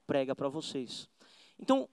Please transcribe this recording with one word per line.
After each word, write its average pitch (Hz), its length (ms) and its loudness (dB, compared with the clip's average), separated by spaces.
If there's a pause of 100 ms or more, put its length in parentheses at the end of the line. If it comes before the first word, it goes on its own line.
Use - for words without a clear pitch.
prega 135 280 2
pra 139 140 -2
vocês." 135 600 -6 (500)
Então, 262 340 4